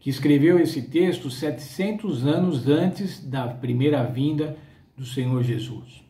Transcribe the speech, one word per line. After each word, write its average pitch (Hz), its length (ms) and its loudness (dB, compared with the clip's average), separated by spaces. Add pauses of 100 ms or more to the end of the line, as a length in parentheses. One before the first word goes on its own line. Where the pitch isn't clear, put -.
que 139 100 -4
escreveu 147 480 6
esse 147 240 2
texto 160 480 0
setecentos 156 960 -4
anos 160 400 0
antes 180 580 0
da 131 220 -6
primeira 127 560 0
vinda 147 540 -2 (400)
do 131 80 -12
Senhor 127 400 -2
Jesus - 640 -6